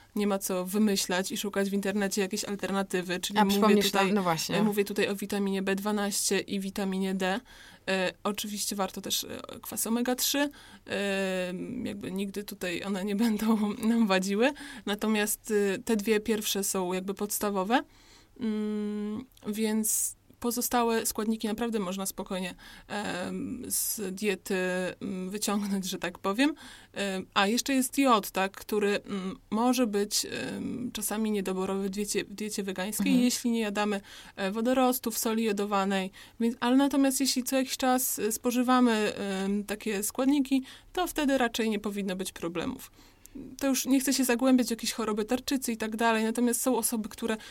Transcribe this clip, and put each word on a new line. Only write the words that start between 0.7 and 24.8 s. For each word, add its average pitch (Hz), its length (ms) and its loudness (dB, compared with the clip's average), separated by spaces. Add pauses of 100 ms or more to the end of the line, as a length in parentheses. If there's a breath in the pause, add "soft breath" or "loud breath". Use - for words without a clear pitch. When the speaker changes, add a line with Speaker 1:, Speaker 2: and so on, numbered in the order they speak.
Speaker 1:
i 226 60 -4
szukać 196 320 -2
w 190 40 -6
internecie 202 480 0
jakiejś 196 240 -2
alternatywy. 185 720 -2
Czyli 202 200 -2
Speaker 2:
A 208 60 6
Speaker 1:
mówię 196 100 4
Speaker 2:
przypomnisz 208 300 6
Speaker 1:
tutaj, 196 200 2
Speaker 2:
nam, 196 100 2
no 202 80 2
właśnie. 170 340 0
Speaker 1:
e, 190 60 4
mówię 202 220 2
tutaj 202 240 0
o 202 60 -2
witaminie 196 460 -2
B 190 140 0
dwanaście 202 640 0
i 196 200 -4
witaminie 190 540 -2
D. 190 260 0 (500 loud breath)
E, 185 240 2 (100)
oczywiście 208 520 -4
warto 190 260 -4
też, - 220 -2
e, - 380 -12
kwasy - 280 -4
omega 240 260 0
trzy. 285 340 0 (380 loud breath)
E, 190 680 -2 (300)
jakby 202 280 -6
nigdy 196 320 -4
tutaj 185 400 -6
one 196 220 -2
nie 208 140 -2
<laughs> 240 60 4
będą 214 480 2
nam 226 340 4
wadziły. 196 460 4 (320 loud breath)
Natomiast, 208 680 0 (220)
e, - 40 -4
te - 160 0
dwie 214 240 2
pierwsze 214 440 0
są 185 300 0
jakby 185 200 -4
podstawowe. 202 680 0 (560 soft breath)
Mm, 214 840 -4 (220)
więc 214 680 -2 (240)
pozostałe 233 680 0
składniki 220 420 -2
naprawdę 220 320 -2
można 190 260 -4
spokojnie, 185 500 -6 (320 loud breath)
em, 185 800 -6
z - 340 -2 (140)
diety, 196 400 -2 (460)